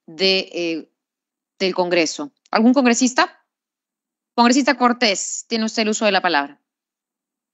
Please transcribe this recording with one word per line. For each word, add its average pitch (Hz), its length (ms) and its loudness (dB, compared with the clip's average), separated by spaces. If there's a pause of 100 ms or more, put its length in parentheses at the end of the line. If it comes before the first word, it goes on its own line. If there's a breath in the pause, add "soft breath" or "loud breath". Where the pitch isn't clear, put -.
de, 190 440 -2
eh, 165 380 -6 (680)
del 190 160 -2
Congreso. 175 560 -2 (180)
¿Algún 233 240 4
congresista? 247 680 0 (920)
Congresista 247 440 2
Cortés, 247 720 -2
tiene 220 180 -4
usted 220 180 -4
el 214 60 -2
uso 214 160 -2
de 208 60 2
la 185 100 2
palabra. 143 380 -2 (960)